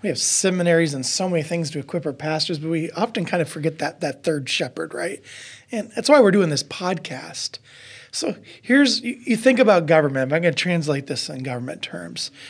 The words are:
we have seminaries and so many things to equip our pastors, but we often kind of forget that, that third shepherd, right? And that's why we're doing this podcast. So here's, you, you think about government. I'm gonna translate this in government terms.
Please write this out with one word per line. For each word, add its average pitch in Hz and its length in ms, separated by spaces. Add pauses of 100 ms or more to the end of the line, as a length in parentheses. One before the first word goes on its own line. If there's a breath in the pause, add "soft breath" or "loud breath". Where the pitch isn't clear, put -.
we 208 80
have 127 80
seminaries 175 760
and 131 100
so 185 240
many 165 140
things 165 280
to 151 80
equip 156 280
our 143 60
pastors, 156 440
but 156 140
we 165 200
often 214 320
kind 175 160
of 156 80
forget 156 300
that, - 240
that 147 220
third 147 260
shepherd, 160 460
right? 170 260 (500 loud breath)
And 214 240
that's 226 140
why 294 100
we're 208 120
doing 190 180
this 143 140
podcast. - 960 (520 loud breath)
So - 240 (260 loud breath)
here's, 254 400
you, - 220
you 220 140
think 254 220
about 202 260
government. 143 480
I'm 165 80
gonna 170 140
translate 151 500
this - 240
in 131 140
government 127 400
terms. - 480 (180 loud breath)